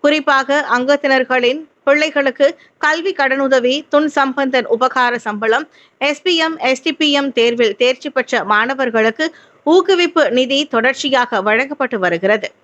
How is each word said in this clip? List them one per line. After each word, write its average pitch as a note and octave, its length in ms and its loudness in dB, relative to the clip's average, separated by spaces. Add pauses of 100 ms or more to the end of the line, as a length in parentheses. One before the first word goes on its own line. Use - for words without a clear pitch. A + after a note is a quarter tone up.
குறிப்பாக C#4+ 540 0 (160)
அங்கத்தினர்களின் C4 840 0 (240)
பிள்ளைகளுக்கு C#4+ 640 0 (320)
கல்வி E4 340 -2
கடனுதவி, C4+ 600 0 (160)
துன் D4+ 200 2
சம்பந்தன் C4+ 680 -2
உபகார B3 440 0
சம்பளம், A3 460 -2 (360)
எஸ் C#4+ 220 -2
பி F4+ 140 0
எம், D#4+ 220 -2
எஸ் C4 240 -2
டி E4 100 -2
பி D#4 200 -2
எம் C#4 200 0
தேர்வில் A#3 440 0
தேர்ச்சி B3+ 340 -2
பெற்ற A#3+ 340 -2
மாணவர்களுக்கு A3+ 840 0 (400)
ஊக்குவிப்பு F4 640 2
நிதி B3+ 300 0 (140)
தொடர்ச்சியாக B3 680 0
வழங்கப்பட்டு B3 560 -2
வருகிறது. F#3 520 0 (140)